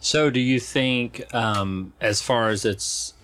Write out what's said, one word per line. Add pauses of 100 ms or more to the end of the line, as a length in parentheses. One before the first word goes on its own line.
So
do
you
think, (100)
um,
as
far
as
it's, (100)